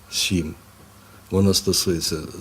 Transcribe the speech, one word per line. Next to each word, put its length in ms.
сім. 420
Воно 220
стосується 640